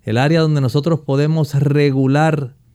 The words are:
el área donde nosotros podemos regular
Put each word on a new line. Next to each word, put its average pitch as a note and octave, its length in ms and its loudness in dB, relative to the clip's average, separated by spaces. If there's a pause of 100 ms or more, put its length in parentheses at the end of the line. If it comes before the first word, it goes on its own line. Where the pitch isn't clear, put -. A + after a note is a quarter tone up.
el A2 160 -2
área D#3 240 2
donde D3+ 180 0
nosotros D3 400 0
podemos D3 540 -2
regular C#3+ 1000 0 (180)